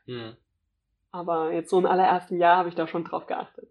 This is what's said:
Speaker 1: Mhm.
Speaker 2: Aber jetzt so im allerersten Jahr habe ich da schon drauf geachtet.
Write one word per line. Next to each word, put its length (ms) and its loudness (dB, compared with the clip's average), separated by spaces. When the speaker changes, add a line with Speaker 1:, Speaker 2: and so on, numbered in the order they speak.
Speaker 1:
Mhm. 300 -12
Speaker 2:
Aber 400 -4
jetzt 180 -4
so 80 4
im 80 4
allerersten 520 2
Jahr 180 6
habe 140 2
ich 60 -12
da 120 -2
schon 160 -6
drauf 240 -8
geachtet. 440 -10